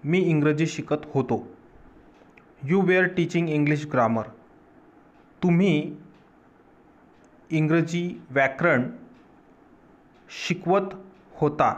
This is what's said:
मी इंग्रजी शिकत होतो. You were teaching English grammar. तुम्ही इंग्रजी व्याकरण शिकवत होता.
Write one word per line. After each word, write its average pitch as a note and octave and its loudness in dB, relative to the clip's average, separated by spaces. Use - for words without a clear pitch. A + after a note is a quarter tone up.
मी E3 0
इंग्रजी D3+ 2
शिकत - -6
होतो. B2 -2
You F3+ 2
were F3+ 4
teaching E3+ -2
English D3 0
grammar. A#2 0
तुम्ही E3+ 2
इंग्रजी E3 0
व्याकरण C3+ 0
शिकवत F#3+ -2
होता. C#3+ 2